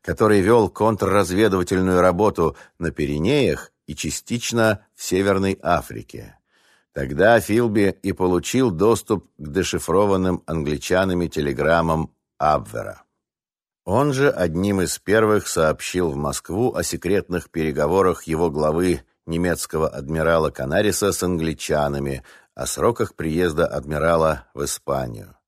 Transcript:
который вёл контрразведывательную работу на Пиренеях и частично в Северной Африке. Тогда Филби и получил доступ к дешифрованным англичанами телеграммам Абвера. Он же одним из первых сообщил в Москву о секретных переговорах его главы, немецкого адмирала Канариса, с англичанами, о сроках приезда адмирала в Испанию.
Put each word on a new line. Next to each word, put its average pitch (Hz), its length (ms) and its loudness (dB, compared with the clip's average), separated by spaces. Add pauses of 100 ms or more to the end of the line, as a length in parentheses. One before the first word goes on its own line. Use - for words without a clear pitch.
который 104 400 2
вёл 107 280 4
контрразведывательную 92 1300 2
работу 90 540 2 (220)
на 82 140 -4
Пиренеях 80 800 -2 (160)
и 78 80 -10
частично 117 1000 -2
в - 100 -18
Северной 98 580 0
Африке. 58 760 -4 (560)
Тогда 73 460 4
Филби 104 640 0
и 98 80 -2
получил 92 580 0
доступ 101 580 0 (100)
к 76 140 -14
дешифрованным 92 920 0
англичанами 85 840 -2
телеграммам 80 840 0 (240)
Абвера. 65 680 -4 (840)
Он 131 260 2
же 135 180 2
одним 92 520 0
из - 180 -4
первых 107 480 2
сообщил 82 640 0
в 69 80 -6
Москву 80 580 -4
о 87 80 -2
секретных 90 680 -4
переговорах 80 720 0
его 80 280 0
главы, 78 520 0 (220)
немецкого 82 600 -2
адмирала 78 640 0
Канариса, 92 640 0
с - 100 -4
англичанами, 73 1040 -2 (280)
о 67 120 -8
сроках 104 500 -2
приезда 80 500 0
адмирала 76 880 0
в 69 120 -6
Испанию. 62 720 -8 (100)